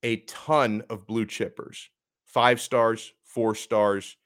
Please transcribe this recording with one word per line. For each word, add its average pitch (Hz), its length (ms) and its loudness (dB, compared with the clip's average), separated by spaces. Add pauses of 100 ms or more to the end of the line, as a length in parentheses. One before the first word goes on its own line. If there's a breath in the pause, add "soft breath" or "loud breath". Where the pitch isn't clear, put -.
a 117 140 0
ton 123 720 0
of 107 180 -10
blue 113 180 -2
chippers, - 640 -10 (360)
five 120 360 2
stars, 113 520 0 (100)
four 110 320 -2
stars 104 720 0